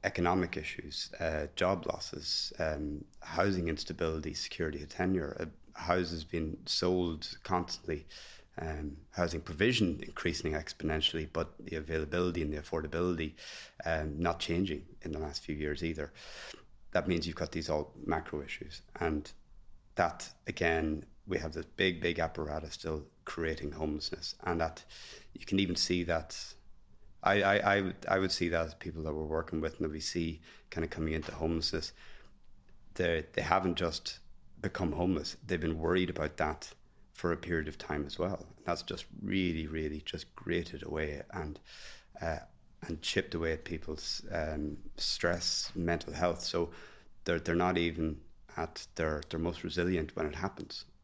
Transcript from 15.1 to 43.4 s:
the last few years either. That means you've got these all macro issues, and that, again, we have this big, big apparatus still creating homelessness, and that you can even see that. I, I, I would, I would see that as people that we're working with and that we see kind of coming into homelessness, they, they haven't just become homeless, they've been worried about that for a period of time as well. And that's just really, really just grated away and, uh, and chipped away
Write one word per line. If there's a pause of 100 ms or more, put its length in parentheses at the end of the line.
the
last
few
years
either. (800)
That
means
you've
got
these
all (120)
macro
issues, (180)
and (640)
that, (180)
again, (220)
we
have
this (120)
big,
big
apparatus
still (180)
creating
homelessness,
and
that (500)
you
can
even
see
that. (880)
I,
I,
I
would,
I
would
see
that
as
people
that
we're
working
with
and
that
we
see (300)
kind
of
coming
into
homelessness, (1000)
they,
they
haven't
just (420)
become
homeless, (100)
they've
been
worried
about
that (400)
for
a
period
of
time
as
well.
And
that's
just (160)
really,
really
just
grated
away (120)
and, (600)
uh, (480)
and
chipped
away